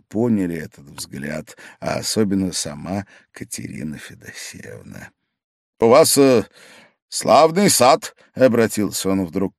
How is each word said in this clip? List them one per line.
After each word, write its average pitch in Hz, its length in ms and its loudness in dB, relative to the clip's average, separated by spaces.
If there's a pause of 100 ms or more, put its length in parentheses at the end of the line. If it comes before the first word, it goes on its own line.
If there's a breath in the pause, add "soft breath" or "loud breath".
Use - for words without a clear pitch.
поняли 101 480 -2
этот 76 340 -16
взгляд, 73 680 -14 (220 loud breath)
а 80 160 -6
особенно 95 560 -2
сама 78 540 -10 (260 soft breath)
Катерина - 680 -14
Федосеевна. - 1120 -20 (680)
«У 113 80 4
вас, 143 300 6
э, 131 280 4 (640 soft breath)
славный 160 600 2
сад!» - 460 2 (180 soft breath)
обратился 110 760 0
он 95 160 0
вдруг 95 340 -6